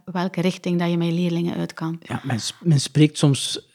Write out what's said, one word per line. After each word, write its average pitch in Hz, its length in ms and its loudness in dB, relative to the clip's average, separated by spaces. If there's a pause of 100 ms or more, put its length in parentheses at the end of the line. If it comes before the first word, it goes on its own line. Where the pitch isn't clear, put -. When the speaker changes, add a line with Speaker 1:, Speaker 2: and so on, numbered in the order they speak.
Speaker 1:
welke 180 360 -4
richting 180 380 0
dat 175 100 0
je 175 80 0
met 170 100 0
je 170 60 0
leerlingen 170 440 0
uit 170 160 -4
kan. 165 280 -6
Speaker 2:
Ja, 123 220 -6
men 123 160 -2
s-, - 220 -8
men 160 180 4
spreekt 151 380 2
soms, - 580 0